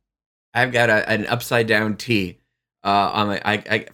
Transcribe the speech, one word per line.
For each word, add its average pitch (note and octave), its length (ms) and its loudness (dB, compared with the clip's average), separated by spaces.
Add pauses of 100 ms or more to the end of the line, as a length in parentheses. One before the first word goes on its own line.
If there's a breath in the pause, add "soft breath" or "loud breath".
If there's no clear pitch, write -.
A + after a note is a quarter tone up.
(540)
I've B2 180 2
got A#2 160 4
a, G#2+ 200 2
an G#2+ 180 0
upside A#2+ 400 -2
down G#2+ 320 0
T, G2 400 -2 (440)
uh, G2+ 300 2
on G#2 140 0
my, G2+ 180 -4
I, G#2 100 0 (160)
I, A2 240 -2